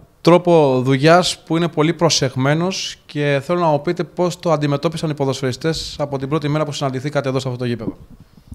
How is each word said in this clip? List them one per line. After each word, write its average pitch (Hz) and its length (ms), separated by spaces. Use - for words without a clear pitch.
τρόπο 165 600
δουλειάς 143 640
που 160 120
είναι 170 100
πολύ 156 260
προσεγμένος 156 1040
και 143 380
θέλω 175 160
να 175 80
μου 147 140
πείτε 175 220
πώς 170 360
το 170 120
αντιμετώπισαν 151 580
οι 147 40
ποδοσφαιριστές 135 840
από 139 180
την 135 120
πρώτη 151 180
μέρα 151 180
που 147 60
συναντηθήκατε 135 580
εδώ 131 100
σε 127 80
αυτό 123 120
το 127 60
γήπεδο. 113 320